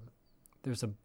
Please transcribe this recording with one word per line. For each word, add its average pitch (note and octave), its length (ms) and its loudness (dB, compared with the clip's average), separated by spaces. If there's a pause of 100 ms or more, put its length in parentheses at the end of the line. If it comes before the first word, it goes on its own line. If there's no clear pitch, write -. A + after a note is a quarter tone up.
(640)
there's B2+ 180 2
a A2+ 80 4 (160)